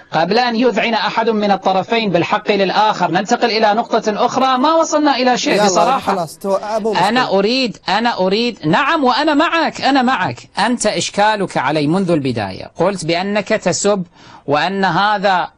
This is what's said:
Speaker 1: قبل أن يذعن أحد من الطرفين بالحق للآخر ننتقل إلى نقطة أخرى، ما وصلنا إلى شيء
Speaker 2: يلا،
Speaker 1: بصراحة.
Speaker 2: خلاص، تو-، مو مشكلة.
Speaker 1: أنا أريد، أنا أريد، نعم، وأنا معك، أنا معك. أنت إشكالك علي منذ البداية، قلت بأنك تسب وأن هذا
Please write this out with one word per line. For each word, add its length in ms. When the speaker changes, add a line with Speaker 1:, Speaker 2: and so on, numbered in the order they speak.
Speaker 1:
قبل 280
أن 160
يذعن 380
أحد 360
من 220
الطرفين 580
بالحق 420
للآخر 600
ننتقل 400
إلى 220
نقطة 520
أخرى، 320
ما 160
وصلنا 420
إلى 220
شيء 160
Speaker 2:
يلا، 120
Speaker 1:
بصراحة. 500
Speaker 2:
خلاص، 240
تو-، 400
مو 120
مشكلة. 180
Speaker 1:
أنا 200
أريد، 480
أنا 300
أريد، 480
نعم، 360
وأنا 300
معك، 480
أنا 200
معك. 360
أنت 280
إشكالك 680
علي 300
منذ 240
البداية، 680
قلت 260
بأنك 420
تسب 560
وأن 400
هذا 720